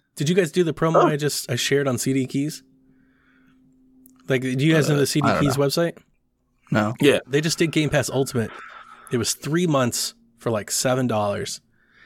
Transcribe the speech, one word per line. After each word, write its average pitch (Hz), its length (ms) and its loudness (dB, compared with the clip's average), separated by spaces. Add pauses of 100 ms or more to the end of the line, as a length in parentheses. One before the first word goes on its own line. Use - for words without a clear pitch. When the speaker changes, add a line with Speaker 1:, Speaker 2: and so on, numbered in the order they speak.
(160)
Speaker 1:
Did 143 140 -2
you 180 60 4
guys 175 160 2
do 180 120 2
the 165 120 -2
promo 165 280 2
Speaker 2:
Oh. 349 40 4
Speaker 1:
I 156 100 0
just, 147 340 -4
I 127 40 -2
shared 139 320 0
on 123 100 0
C 135 160 -2
D 131 140 0
Keys? 143 340 -4 (1700)
Like, 131 160 0
do 131 60 -2
you 135 240 2
guys 151 140 4
know 151 80 2
Speaker 3:
Uh, 143 40 2
Speaker 1:
the 135 80 2
C - 140 0
D 139 60 0
Speaker 3:
I 107 60 2
don't 85 100 0
Speaker 1:
Keys 131 140 2
Speaker 3:
know. 143 80 2
Speaker 1:
website? 165 320 -2 (760)
Speaker 3:
No. 107 300 0
Speaker 2:
Yeah. 135 260 6
Speaker 1:
They 139 140 0
just 156 160 -2
did 165 140 0
Game 151 180 0
Pass 131 200 0
Ultimate. 131 420 -2 (600)
It 127 60 0
was 110 160 -2
three 170 340 -2
months 131 460 0 (240)
for, - 140 -4
like, 104 200 -4
seven 127 360 0
dollars, 104 520 -2 (460)